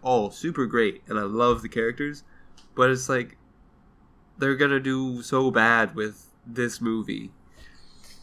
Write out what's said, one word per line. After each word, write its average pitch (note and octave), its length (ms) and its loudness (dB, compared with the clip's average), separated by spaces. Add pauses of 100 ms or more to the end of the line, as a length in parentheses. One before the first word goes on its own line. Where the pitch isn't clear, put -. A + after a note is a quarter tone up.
all A#2 260 2
super D3+ 360 -4
great, A2 420 0
and G#2+ 100 -4
I G#2+ 40 -2
love A2+ 400 2
the A#2 60 -8
characters, C3 540 -6 (540)
but B2+ 140 6
it's C3 180 -2
like, B2 280 -2 (1000)
they're C3+ 160 2
gonna C#3 240 2
do C3 440 -2
so C3 280 2
bad A2+ 460 4
with G#2+ 300 -8 (200)
this A#2+ 340 -6
movie. A2 520 -4 (920)